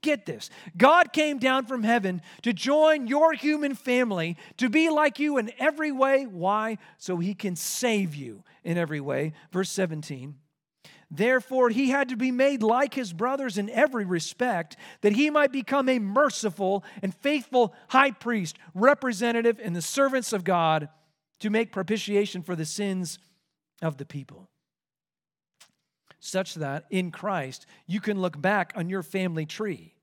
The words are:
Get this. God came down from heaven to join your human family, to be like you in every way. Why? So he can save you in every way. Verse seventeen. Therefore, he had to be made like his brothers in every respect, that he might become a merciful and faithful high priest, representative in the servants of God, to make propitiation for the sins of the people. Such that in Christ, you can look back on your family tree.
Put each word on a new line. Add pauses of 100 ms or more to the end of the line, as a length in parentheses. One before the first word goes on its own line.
Get
this. (260)
God
came
down
from
heaven (180)
to
join
your
human
family, (220)
to
be
like
you
in
every
way.
Why? (180)
So
he
can
save
you (200)
in
every
way. (180)
Verse
seventeen. (720)
Therefore,
he
had
to
be
made
like
his
brothers
in
every
respect, (240)
that
he
might
become
a
merciful (180)
and
faithful (140)
high
priest, (140)
representative
in
the
servants
of
God, (500)
to
make
propitiation
for
the
sins (600)
of
the
people. (1700)
Such
that
in
Christ, (180)
you
can
look
back
on
your
family
tree.